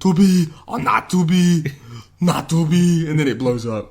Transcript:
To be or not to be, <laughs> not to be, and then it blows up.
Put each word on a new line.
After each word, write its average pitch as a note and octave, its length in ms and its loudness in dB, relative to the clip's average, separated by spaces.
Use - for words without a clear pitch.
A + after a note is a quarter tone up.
To F#3+ 140 0
be F#3 320 2
or G#3+ 100 -8
not - 320 -2
to F3+ 140 0
be, F3 400 2
<laughs> - 260 -20
not D#3+ 300 0
to E3 160 0
be, E3+ 420 2
and D3+ 100 -2
then D3+ 100 2
it A#2+ 100 -2
blows B2 280 -2
up. G#2+ 240 -6